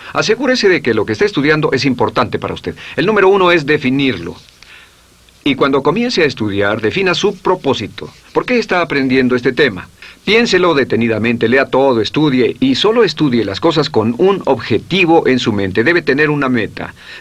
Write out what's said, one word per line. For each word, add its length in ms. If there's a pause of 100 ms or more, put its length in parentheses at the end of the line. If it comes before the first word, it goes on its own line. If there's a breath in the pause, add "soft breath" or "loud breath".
(140 loud breath)
Asegúrese 560
de 140
que 100
lo 140
que 60
está 120
estudiando 460
es 140
importante 520
para 160
usted. 220 (200 loud breath)
El 120
número 220
uno 220
es 140
definirlo. 680 (1080 loud breath)
Y 120
cuando 260
comience 400
a 40
estudiar, 560
defina 340
su 200
propósito. 760 (200)
¿Por 140
qué 140
está 220
aprendiendo 540
este 180
tema? 340 (360 loud breath)
Piénselo 520
detenidamente, 720
lea 180
todo, 340
estudie 600
y 160
solo 280
estudie 400
las 160
cosas 300
con 300
un 260
objetivo 840
en 120
su 120
mente. 320
Debe 200
tener 260
una 180
meta. 460 (280 loud breath)